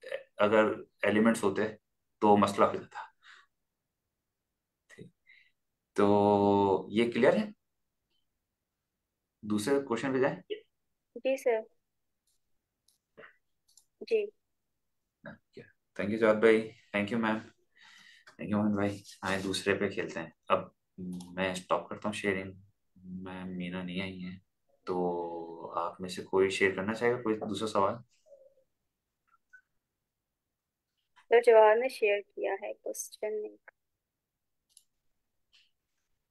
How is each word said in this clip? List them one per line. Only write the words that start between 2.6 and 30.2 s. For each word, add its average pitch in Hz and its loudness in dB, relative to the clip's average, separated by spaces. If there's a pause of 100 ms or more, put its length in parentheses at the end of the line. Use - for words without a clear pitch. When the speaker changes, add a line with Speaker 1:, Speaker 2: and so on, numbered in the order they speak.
Speaker 1:
हो - 0
जाता। - -12 (1800)
ठीक। - -20 (840)
तो 101 2
ये 113 0
clear 117 2
है? - -4 (1900)
दूसरे 107 0
question 131 -4
पे 131 0
जाएं? 143 0 (760)
Speaker 2:
जी 262 -2
sir। 226 -2 (2250)
जी। 440 -2 (960)
Speaker 1:
Thank - -14
you 110 -2
जावेद 107 4
भाई, 110 8 (360)
thank 101 -2
you 117 -2
मैम, 110 -2
thank - -18
you 104 -2
मोहन 104 0
भाई। 101 -4 (200)
आए 95 -2
दूसरे 95 -2
पे 95 -2
खेलते 85 -8
हैं। 80 -12 (160)
अब 92 -2 (600)
मैं 92 -2
stop - -4
करता 104 -8
हूँ 104 -8
sharing, 95 -4 (420)
मैम 92 -12
मीना 90 -8
नहीं 90 -8
आई - -10
है, 92 -14 (460)
तो 85 -6
आप 85 -6
में 92 -10
से - -12
कोई 95 2
share 95 2
करना 98 -4
चाहेगा 120 0
कोई 110 0
दूसरा 107 -6
सवाल? 104 0 (3250)